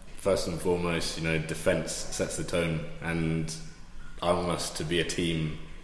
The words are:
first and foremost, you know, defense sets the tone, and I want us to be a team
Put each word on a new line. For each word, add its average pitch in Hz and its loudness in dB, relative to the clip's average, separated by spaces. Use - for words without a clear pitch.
first 95 4
and 82 -2
foremost, 85 2
you 80 -2
know, 80 4
defense 80 2
sets - -2
the 82 -2
tone, 80 0
and 80 0
I 87 6
want 87 2
us - 0
to 82 -4
be 85 2
a 80 4
team 80 0